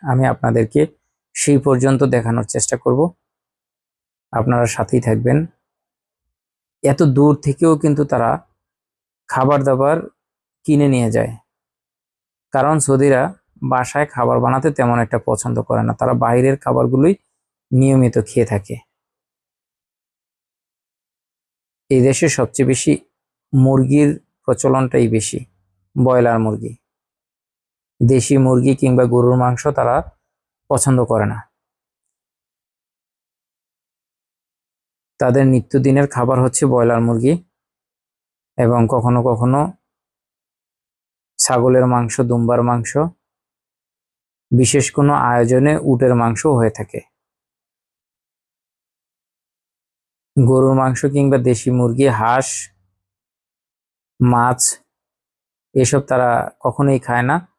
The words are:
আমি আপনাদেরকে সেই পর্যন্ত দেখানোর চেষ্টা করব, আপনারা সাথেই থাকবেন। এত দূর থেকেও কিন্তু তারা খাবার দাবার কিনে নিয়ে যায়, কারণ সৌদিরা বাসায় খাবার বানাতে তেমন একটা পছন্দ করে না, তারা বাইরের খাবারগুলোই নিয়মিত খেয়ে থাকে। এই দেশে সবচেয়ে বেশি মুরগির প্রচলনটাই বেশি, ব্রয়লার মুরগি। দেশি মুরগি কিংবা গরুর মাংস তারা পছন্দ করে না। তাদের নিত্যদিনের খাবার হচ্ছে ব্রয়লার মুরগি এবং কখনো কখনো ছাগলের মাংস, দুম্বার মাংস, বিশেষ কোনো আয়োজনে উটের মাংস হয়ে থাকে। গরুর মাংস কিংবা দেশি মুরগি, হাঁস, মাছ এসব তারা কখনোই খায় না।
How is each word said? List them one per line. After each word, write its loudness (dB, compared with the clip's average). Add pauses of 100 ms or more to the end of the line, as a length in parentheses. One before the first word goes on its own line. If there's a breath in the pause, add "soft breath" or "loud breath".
(100)
আমি 0
আপনাদেরকে -2 (540)
সেই 0
পর্যন্ত 0 (140)
দেখানোর -2
চেষ্টা -4
করব, -2 (1300)
আপনারা 0
সাথেই -2
থাকবেন। 0 (1500)
এত 0 (140)
দূর 4 (100)
থেকেও 0
কিন্তু -2
তারা -2 (1000)
খাবার 0
দাবার 0 (680)
কিনে 2
নিয়ে 0
যায়, -4 (1200)
কারণ 0
সৌদিরা 2 (400)
বাসায় -2
খাবার -2
বানাতে -2
তেমন 0
একটা -2
পছন্দ -4
করে -4
না, -2
তারা -2
বাইরের 0
খাবারগুলোই 0 (560)
নিয়মিত 2
খেয়ে -2
থাকে। -6 (3250)
এই 4
দেশে 2
সবচেয়ে -2
বেশি 0 (600)
মুরগির 2 (300)
প্রচলনটাই 0
বেশি, -4 (580)
ব্রয়লার 2
মুরগি। -6 (1300)
দেশি 0
মুরগি 2
কিংবা 0
গরুর 2
মাংস -2 (120)
তারা -2 (760)
পছন্দ 0
করে -2
না। -6 (3750)
তাদের 2
নিত্যদিনের 2
খাবার -2
হচ্ছে 0
ব্রয়লার 2
মুরগি 0 (1200)
এবং 2
কখনো 2
কখনো 0 (1800)
ছাগলের 2
মাংস, -2
দুম্বার 0
মাংস, -2 (1600)
বিশেষ 2
কোনো 0 (140)
আয়োজনে 2 (120)
উটের 2
মাংস -2 (140)
হয়ে 0
থাকে। -12 (3250)
গরুর 4
মাংস 0 (100)
কিংবা 2
দেশি -2
মুরগি, 0 (100)
হাঁস, 0 (1700)
মাছ 2 (1120)
এসব 0
তারা 0 (300)
কখনোই -2
খায় -4
না। -2 (220)